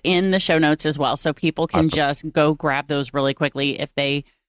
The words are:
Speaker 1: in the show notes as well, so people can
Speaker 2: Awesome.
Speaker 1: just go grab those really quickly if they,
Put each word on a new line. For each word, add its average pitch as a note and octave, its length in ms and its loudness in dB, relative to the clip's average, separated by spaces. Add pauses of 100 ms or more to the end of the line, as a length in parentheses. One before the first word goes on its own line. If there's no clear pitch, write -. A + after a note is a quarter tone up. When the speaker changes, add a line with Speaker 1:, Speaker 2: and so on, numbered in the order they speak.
Speaker 1:
in F3+ 280 2
the F#3+ 80 2
show E3+ 180 2
notes D3+ 280 2
as D3 140 -2
well, C3+ 160 0
so D#3 160 -2
people D#3+ 360 -2
can - 120 0
Speaker 2:
Awesome. D#3+ 120 4
Speaker 1:
just D3 420 -2
go D3+ 200 4
grab C#3+ 340 -2
those C#3+ 260 -4
really C#3 200 0
quickly C#3 460 -2
if - 160 -8
they, C#3+ 300 -2 (240)